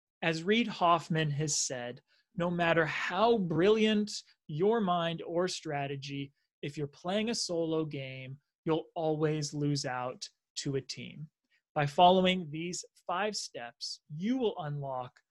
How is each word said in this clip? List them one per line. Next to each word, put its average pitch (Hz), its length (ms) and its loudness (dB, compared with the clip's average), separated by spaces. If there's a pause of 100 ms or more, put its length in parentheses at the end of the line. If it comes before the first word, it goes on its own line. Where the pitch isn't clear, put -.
(220)
As 165 220 0
Reid 220 240 2
Hoffman 160 640 2
has 147 260 -2
said, 123 440 -6 (340)
"No 175 160 0
matter 165 340 4
how 202 520 2
brilliant 208 760 4 (360)
your 196 320 2
mind 170 440 0
or 175 240 0
strategy, 139 840 -6 (300)
if 156 160 -8
you're 147 100 -4
playing 202 420 -4
a 233 60 -2
solo 160 500 -2
game, 135 520 -10 (280)
you'll 160 300 0
always 156 580 0
lose 147 320 0
out 127 440 -6 (280)
to 139 180 -4
a 131 60 -2
team." 127 480 -12 (440)
By 147 120 2
following 185 640 6
these 165 320 -8 (240)
five 196 280 -2
steps, - 640 -12 (140)
you 214 220 -2
will 220 220 -2
unlock 139 600 -8 (120)